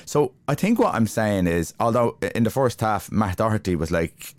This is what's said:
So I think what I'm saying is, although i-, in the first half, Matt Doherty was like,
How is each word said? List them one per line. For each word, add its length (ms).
So 300
I 60
think 240
what 160
I'm 120
saying 400
is, 340
although 420
i-, 120
in 100
the 60
first 300
half, 300
Matt 280
Doherty 360
was 160
like, 480